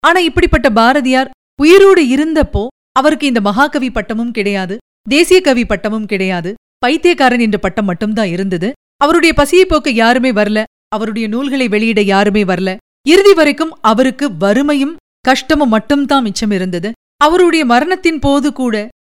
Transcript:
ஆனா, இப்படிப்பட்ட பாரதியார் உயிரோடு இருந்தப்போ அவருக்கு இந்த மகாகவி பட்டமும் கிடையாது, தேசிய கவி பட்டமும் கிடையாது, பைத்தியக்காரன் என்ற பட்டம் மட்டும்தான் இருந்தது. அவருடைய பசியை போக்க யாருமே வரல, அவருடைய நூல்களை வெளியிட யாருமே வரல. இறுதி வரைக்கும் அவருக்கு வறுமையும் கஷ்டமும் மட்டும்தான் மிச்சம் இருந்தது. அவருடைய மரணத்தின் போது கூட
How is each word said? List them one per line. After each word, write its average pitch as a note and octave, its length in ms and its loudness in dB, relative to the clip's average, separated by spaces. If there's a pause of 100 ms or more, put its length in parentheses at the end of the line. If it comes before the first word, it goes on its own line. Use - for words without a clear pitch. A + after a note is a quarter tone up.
ஆனா, F4 140 2
இப்படிப்பட்ட D#4 500 0
பாரதியார் C4 600 0 (320)
உயிரோடு F#4+ 420 6
இருந்தப்போ C#4 640 -2 (260)
அவருக்கு D4 340 0
இந்த A#3 140 0
மகாகவி B3+ 500 -2
பட்டமும் A3+ 400 -6
கிடையாது, G3+ 480 -6 (300)
தேசிய E4+ 320 4
கவி B3 260 0
பட்டமும் G#3+ 400 -4
கிடையாது, F#3+ 480 -6 (240)
பைத்தியக்காரன் C4 640 0
என்ற G#3+ 180 0
பட்டம் G3+ 260 -4
மட்டும்தான் G#3 440 -2
இருந்தது. F3+ 440 -4 (240)
அவருடைய D#4+ 380 2
பசியை F4 300 4
போக்க D#4 260 -2
யாருமே A#3+ 420 2
வரல, G#3 300 0 (260)
அவருடைய A3 400 -6
நூல்களை B3+ 400 -4
வெளியிட G#3+ 320 0
யாருமே G3+ 440 2
வரல. F#3 320 -4 (320)
இறுதி G4 260 6
வரைக்கும் D#4 460 0
அவருக்கு B3+ 560 0
வறுமையும் C#4 600 -2 (240)
கஷ்டமும் C#4 480 0
மட்டும்தான் C4+ 540 0
மிச்சம் G#3+ 280 -4
இருந்தது. F#3 420 -4 (240)
அவருடைய E4 480 2
மரணத்தின் D#4+ 540 0
போது C#4+ 340 0
கூட A3+ 360 -6 (160)